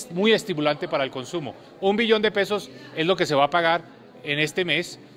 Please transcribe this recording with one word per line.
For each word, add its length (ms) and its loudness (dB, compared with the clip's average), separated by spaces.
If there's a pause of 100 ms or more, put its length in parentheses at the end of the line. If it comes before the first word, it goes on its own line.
(120)
muy 200 2
estimulante 560 0
para 160 0
el 80 -4
consumo. 420 -8 (280)
Un 160 2
billón 240 4
de 100 2
pesos 400 -2 (240)
es 100 -2
lo 120 2
que 80 2
se 100 0
va 80 6
a 60 4
pagar 340 2 (400)
en 160 -2
este 260 0
mes, 320 -2 (200)